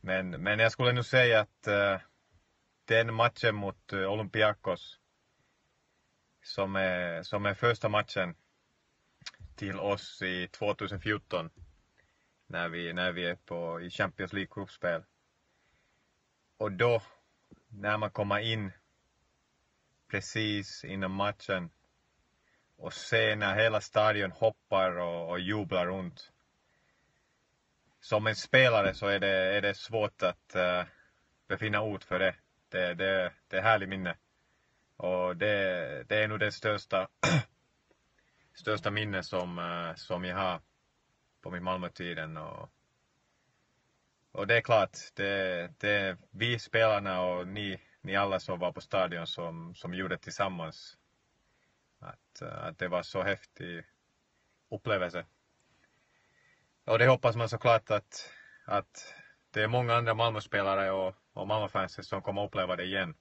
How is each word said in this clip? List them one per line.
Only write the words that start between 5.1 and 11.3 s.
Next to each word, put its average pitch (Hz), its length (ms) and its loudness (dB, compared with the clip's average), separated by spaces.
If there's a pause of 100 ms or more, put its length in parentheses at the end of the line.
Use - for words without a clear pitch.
som 98 320 -4
är, 90 480 0
som 101 220 -4
är 101 80 2
första 113 360 0
matchen 101 460 -2 (1200)
till 95 240 -6
oss - 420 -2
i 90 260 -2
tvåtusenfjorton, 98 1000 -4 (1000)